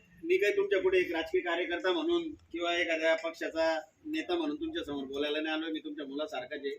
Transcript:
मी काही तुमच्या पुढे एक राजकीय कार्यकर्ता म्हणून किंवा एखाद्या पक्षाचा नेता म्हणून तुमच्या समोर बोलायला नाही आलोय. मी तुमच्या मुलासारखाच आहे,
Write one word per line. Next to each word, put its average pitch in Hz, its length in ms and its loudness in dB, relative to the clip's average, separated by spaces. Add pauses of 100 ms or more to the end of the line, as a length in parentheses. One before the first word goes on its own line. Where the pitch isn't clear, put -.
(240)
मी 180 140 4
काही 202 200 4
तुमच्या 196 240 4
पुढे 185 180 6
एक - 160 2
राजकीय 359 260 0
कार्यकर्ता 339 500 0
म्हणून 339 320 2 (280)
किंवा 175 240 -2
एखाद्या 165 400 2
पक्षाचा 160 500 -2 (400)
नेता 180 300 -2
म्हणून 151 200 0
तुमच्या 160 280 -4
समोर 143 220 -4
बोलायला 147 360 -2
नाही 156 140 -2
आलोय. 160 160 -2
मी 156 80 -4
तुमच्या 147 260 -8
मुलासारखाच 147 540 -6
आहे, 139 200 -4